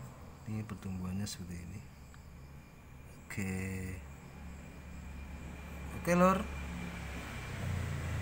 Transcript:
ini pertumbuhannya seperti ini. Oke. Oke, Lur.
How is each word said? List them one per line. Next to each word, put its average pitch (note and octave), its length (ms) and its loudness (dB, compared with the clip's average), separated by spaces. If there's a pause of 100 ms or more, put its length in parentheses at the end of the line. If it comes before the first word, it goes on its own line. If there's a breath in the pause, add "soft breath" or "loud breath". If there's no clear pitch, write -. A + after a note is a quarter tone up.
(520)
ini G#2+ 160 2
pertumbuhannya F#2 600 0
seperti F2 280 -4
ini. F2 260 -6 (1400)
Oke. F#2+ 280 0 (2500)
Oke, E3+ 160 6
Lur. F#3 240 12 (1800)